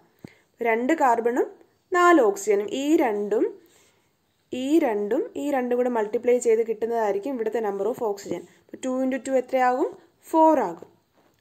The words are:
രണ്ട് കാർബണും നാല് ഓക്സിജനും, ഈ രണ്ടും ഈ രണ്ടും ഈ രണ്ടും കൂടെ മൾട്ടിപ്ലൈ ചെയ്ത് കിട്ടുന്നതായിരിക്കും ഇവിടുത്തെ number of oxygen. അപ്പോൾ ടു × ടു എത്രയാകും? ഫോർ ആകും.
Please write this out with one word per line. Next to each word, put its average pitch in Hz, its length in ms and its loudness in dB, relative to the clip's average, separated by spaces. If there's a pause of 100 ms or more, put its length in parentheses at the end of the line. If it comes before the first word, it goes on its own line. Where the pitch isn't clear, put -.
(600)
രണ്ട് 233 400 0
കാർബണും 240 460 2 (460)
നാല് 349 280 6
ഓക്സിജനും, 208 480 0
ഈ 285 260 0
രണ്ടും 214 500 0 (1080)
ഈ 269 260 0
രണ്ടും 233 560 -2
ഈ 285 160 -6
രണ്ടും 247 260 -2
കൂടെ 247 120 0
മൾട്ടിപ്ലൈ 240 480 0
ചെയ്ത് 226 300 2
കിട്ടുന്നതായിരിക്കും 220 680 -2
ഇവിടുത്തെ 226 240 -4
number 196 320 -4
of 254 60 -8 (120)
oxygen. 196 320 -8
അപ്പോൾ - 440 -20
ടു × 262 320 -2 (100)
ടു 269 40 -4
എത്രയാകും? 254 680 0 (320)
ഫോർ 320 300 6
ആകും. 175 300 -6 (520)